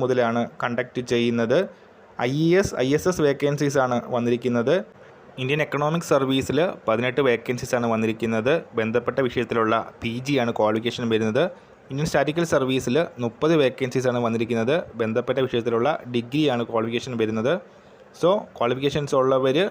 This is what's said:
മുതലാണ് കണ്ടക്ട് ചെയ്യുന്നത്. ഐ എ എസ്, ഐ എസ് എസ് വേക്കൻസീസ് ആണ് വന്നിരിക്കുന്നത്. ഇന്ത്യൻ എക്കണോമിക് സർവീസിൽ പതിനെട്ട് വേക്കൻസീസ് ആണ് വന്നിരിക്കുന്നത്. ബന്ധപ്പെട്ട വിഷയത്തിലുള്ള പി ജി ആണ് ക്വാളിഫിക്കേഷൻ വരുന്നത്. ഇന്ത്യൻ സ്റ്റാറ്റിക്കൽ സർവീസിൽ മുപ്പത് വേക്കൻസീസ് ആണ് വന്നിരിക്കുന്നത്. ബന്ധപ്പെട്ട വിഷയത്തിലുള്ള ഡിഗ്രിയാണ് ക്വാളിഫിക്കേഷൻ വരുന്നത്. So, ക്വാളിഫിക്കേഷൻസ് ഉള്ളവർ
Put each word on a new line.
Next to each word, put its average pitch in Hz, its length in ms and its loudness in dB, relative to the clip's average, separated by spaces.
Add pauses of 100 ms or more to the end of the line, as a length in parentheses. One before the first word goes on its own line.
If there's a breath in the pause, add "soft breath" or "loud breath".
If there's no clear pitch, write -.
മുതലാണ് 120 400 2 (220)
കണ്ടക്ട് 123 380 -4 (100)
ചെയ്യുന്നത്. 120 460 2 (720 loud breath)
ഐ 131 40 -2 (140)
എ - 20 4 (120)
എസ്, 190 120 -4 (100)
ഐ 131 40 2 (100)
എസ് 156 140 -4
എസ് 175 140 -2
വേക്കൻസീസ് 143 580 0
ആണ് 123 140 0 (180)
വന്നിരിക്കുന്നത്. 120 600 0 (680 loud breath)
ഇന്ത്യൻ 147 220 0
എക്കണോമിക് 151 460 -2
സർവീസിൽ 135 480 2 (280)
പതിനെട്ട് 123 420 0
വേക്കൻസീസ് 123 480 -2
ആണ് 117 160 0
വന്നിരിക്കുന്നത്. 113 600 0 (260)
ബന്ധപ്പെട്ട 120 480 0
വിഷയത്തിലുള്ള 113 480 0 (260)
പി 117 120 -6 (140)
ജി 143 160 0
ആണ് 117 160 -2
ക്വാളിഫിക്കേഷൻ 113 540 0
വരുന്നത്. 110 300 2 (480 loud breath)
ഇന്ത്യൻ 147 200 -4
സ്റ്റാറ്റിക്കൽ 156 440 0
സർവീസിൽ 131 420 0 (280)
മുപ്പത് 151 380 0
വേക്കൻസീസ് 127 480 0
ആണ് 120 160 0
വന്നിരിക്കുന്നത്. 117 480 0 (280)
ബന്ധപ്പെട്ട 120 440 -2
വിഷയത്തിലുള്ള 120 480 0 (220)
ഡിഗ്രിയാണ് 120 540 0
ക്വാളിഫിക്കേഷൻ 117 520 -4
വരുന്നത്. 110 320 0 (640 loud breath)
So, 170 120 4 (260)
ക്വാളിഫിക്കേഷൻസ് 139 640 0
ഉള്ളവർ 131 380 2 (140)